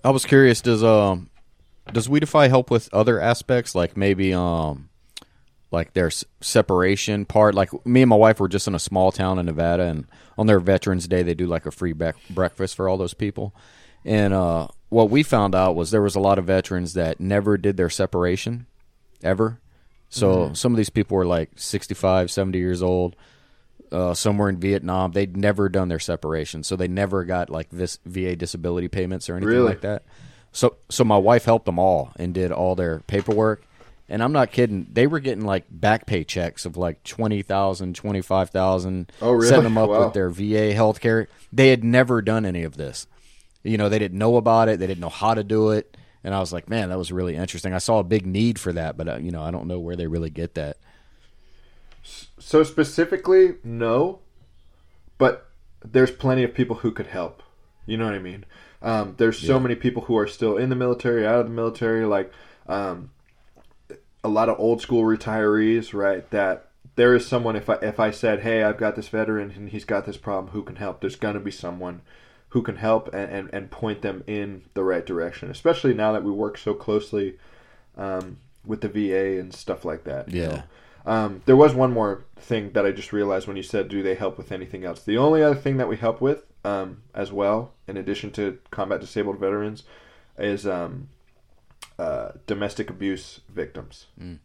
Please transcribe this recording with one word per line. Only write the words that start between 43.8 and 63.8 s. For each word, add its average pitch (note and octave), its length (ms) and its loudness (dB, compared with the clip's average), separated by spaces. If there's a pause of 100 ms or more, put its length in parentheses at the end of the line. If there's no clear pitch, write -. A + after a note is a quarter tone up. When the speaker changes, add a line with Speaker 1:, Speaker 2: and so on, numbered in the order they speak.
Speaker 1:
they G#2+ 100 2
didn't G2 200 -2
know A2+ 180 4
about A2+ 320 6
it. G2 120 0
They F#2 60 -2
didn't F#2 140 -4
know E2+ 80 -6
how A2 240 0
to G#2+ 120 0
do G#2+ 260 2
it. - 260 -2 (280)
And F#2+ 100 -4
I G2 60 -2
was F2 120 -4
like, F2 160 -10
"Man, G#2 220 -2
that F#2 80 -4
was F2 140 -6
really F2+ 240 -4
interesting." F#2 360 -6
I F#2 60 -2
saw A2 220 2
a F#2+ 40 -2
big F#2+ 220 0
need G#2 320 0
for F2+ 140 -6
that, D#2+ 240 -6
but, E2 120 -6
uh, A#1+ 80 -6
you E2 140 -8
know, D#2+ 120 -8
I E2 80 -6
don't E2+ 160 -8
know F2+ 140 -6
where E2+ 160 -8
they E2+ 100 -6
really D#2+ 240 -4
get E2 240 -8
that. D2 220 -8 (1300)
Speaker 2:
S-, - 240 -20 (100)
so D#3 240 4
specifically, F3 920 2 (100)
no. A#2 540 -2 (1000)
But - 300 2 (360)
there's B2+ 260 4
plenty C3 340 0
of A#2+ 100 -4
people A#2+ 220 -2
who A#2 140 -4
could - 180 -10
help. F2 340 -10 (440)
You A2 100 -6
know A2+ 80 -4
what G#2 100 -4
I G2 60 -8
mean? F#2+ 240 -14 (380)
Um, G#2 340 -4
there's A2+ 220 2
so C3 160 0
Speaker 1:
Yeah. C3 80 2
Speaker 2:
many A#2+ 120 -2
people A#2+ 280 -2
who A#2 160 0
are G#2 100 2
still G#2+ 280 -2
in B2+ 120 0
the B2+ 80 0
military, B2 500 0
out A#2+ 140 2
of A2+ 60 -2
the A2+ 60 -10
military, A2+ 520 -2
like, G2 280 -2 (360)
um, F#2+ 420 -6 (1160)